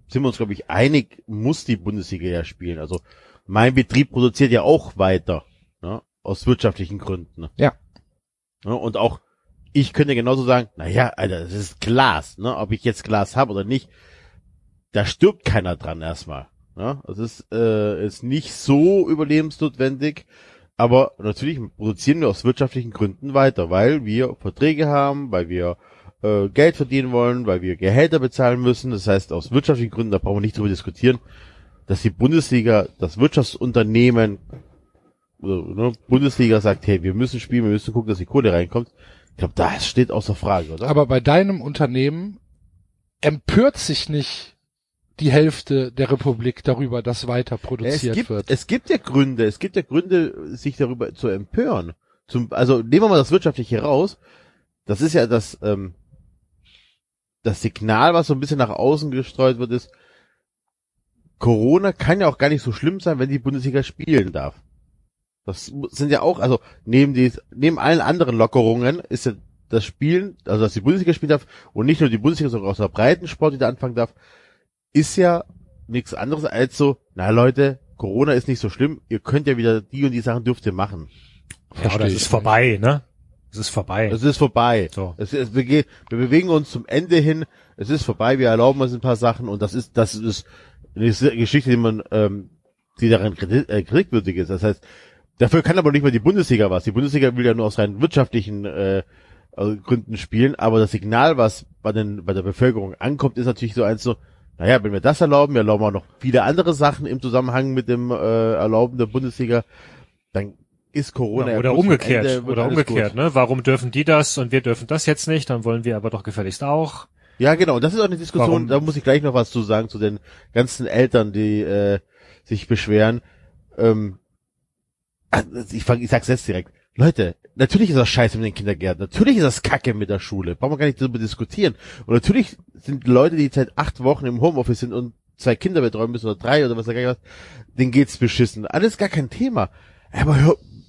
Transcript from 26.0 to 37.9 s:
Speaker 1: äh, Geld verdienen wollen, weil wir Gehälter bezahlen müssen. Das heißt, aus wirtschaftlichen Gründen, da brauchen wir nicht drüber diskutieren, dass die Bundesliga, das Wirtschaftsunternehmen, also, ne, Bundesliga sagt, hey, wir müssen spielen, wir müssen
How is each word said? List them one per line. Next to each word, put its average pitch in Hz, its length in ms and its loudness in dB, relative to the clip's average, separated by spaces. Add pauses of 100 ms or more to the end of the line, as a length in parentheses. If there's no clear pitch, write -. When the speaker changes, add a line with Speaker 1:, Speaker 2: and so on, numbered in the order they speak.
Speaker 1:
äh, 104 260 0
Geld 156 260 4
verdienen 131 360 -2
wollen, 123 340 0
weil 92 160 0
wir 90 140 -4
Gehälter 135 440 4
bezahlen 127 400 0
müssen. 123 300 0
Das 101 180 -6
heißt, 98 240 0
aus 80 200 -8
wirtschaftlichen 123 400 0
Gründen, 113 200 -4
da 95 60 2
brauchen 98 200 -2
wir 101 40 -2
nicht 104 160 -2
drüber 104 120 0
diskutieren, 107 500 0 (680)
dass 98 160 -2
die 110 80 0
Bundesliga, 117 800 2 (100)
das 92 220 -6
Wirtschaftsunternehmen, 117 1200 2 (1040)
also, 92 180 -4
ne, 98 300 -4 (160)
Bundesliga 127 540 2
sagt, 101 260 0
hey, 95 160 2
wir 92 100 -2
müssen 123 260 -4
spielen, 120 260 -2
wir 104 60 2
müssen 104 220 -4